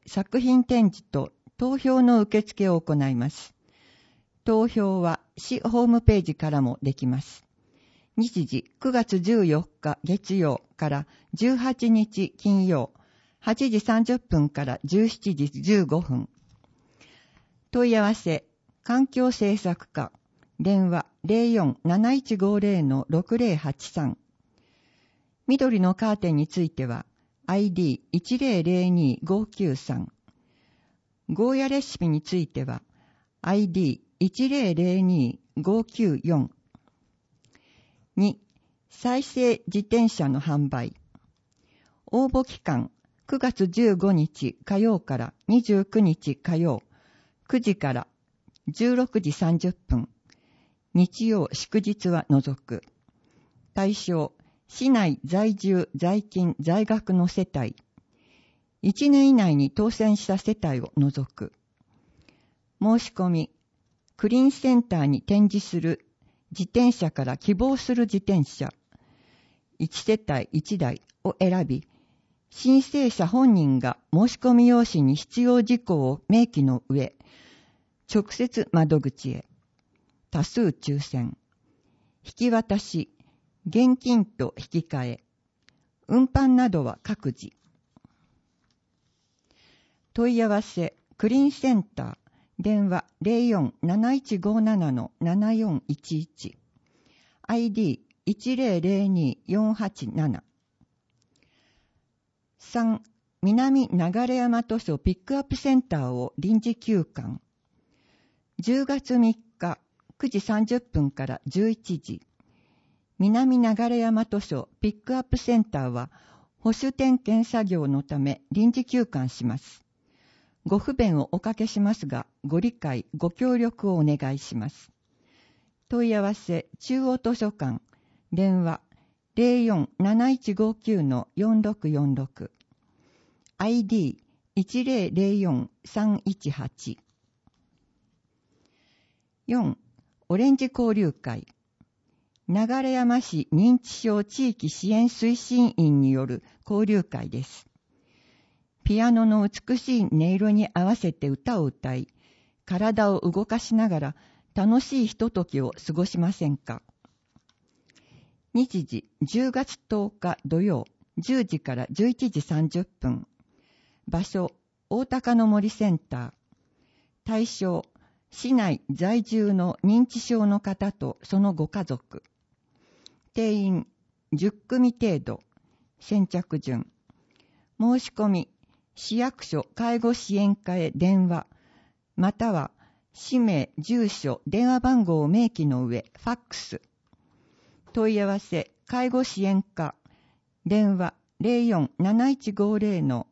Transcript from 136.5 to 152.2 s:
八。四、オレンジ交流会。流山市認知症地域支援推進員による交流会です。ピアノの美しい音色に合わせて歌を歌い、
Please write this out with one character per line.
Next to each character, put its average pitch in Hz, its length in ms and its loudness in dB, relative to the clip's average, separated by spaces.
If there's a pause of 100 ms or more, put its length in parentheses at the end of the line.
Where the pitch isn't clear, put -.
八。 - 480 -12 (2500)
四、 233 300 -2 (540)
オ 180 60 0
レ 262 140 4
ン 269 60 4
ジ 262 140 -2
交 233 220 0
流 190 180 0
会。 - 360 -10 (1000)
流 208 200 0 (240)
山 247 280 2
市 160 320 -6
認 233 280 6
知 - 100 -20
症 208 340 -2
地 254 260 -4
域 156 200 -4
支 190 220 -4
援 226 140 4
推 233 300 0
進 240 400 2
員 147 260 4
に 135 100 4
よ 135 160 -2
る 123 160 -8 (260)
交 208 160 0
流 196 180 2
会 - 260 -10
で 127 120 -8
す。 - 240 -16 (1160)
ピ 214 180 2
ア 240 100 4
ノ 226 140 4
の 214 220 4
美 - 320 -4
し 240 220 -2
い - 20 2
音 156 160 0
色 185 320 2
に 208 240 4
合 180 100 0
わ 220 100 2
せ 170 180 -2
て 143 160 -6
歌 180 320 -4
を 151 40 0
歌 131 300 -6
い、 127 140 -10 (560)